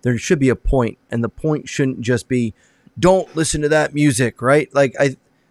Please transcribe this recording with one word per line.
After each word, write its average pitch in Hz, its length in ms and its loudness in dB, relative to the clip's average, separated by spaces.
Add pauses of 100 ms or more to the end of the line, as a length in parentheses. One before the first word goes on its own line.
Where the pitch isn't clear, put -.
there 123 140 0
should 165 220 -2
be 131 100 2
a 117 60 2
point, 127 420 -2 (140)
and 117 140 -2
the 113 40 -4
point 151 400 -6
shouldn't 131 340 -4
just 120 260 -2
be, 120 260 -2 (420)
"Don't 180 380 2
listen 156 280 -4
to 147 80 -2
that 151 240 0
music," 135 460 0
right? 139 320 2
Like, 139 280 2
I, 139 160 0 (340)